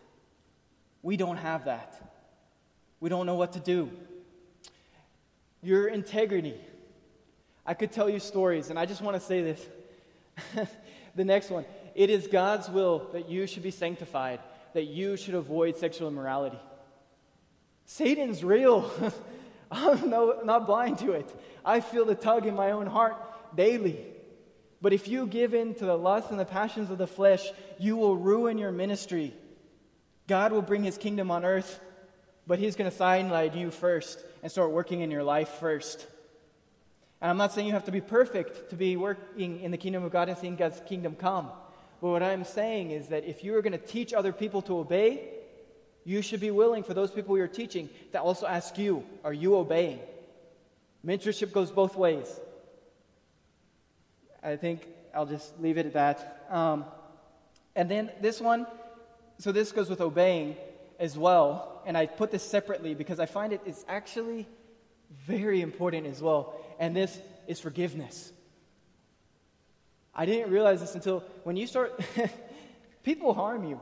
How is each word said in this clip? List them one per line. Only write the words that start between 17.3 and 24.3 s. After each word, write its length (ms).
Satan's 580
real. 460
<laughs> 380
I'm 400
no, 340
not 220
blind 320
to 140
it. 220
I 160
feel 240
the 100
tug 320
in 80
my 180
own 140
heart 300
daily. 420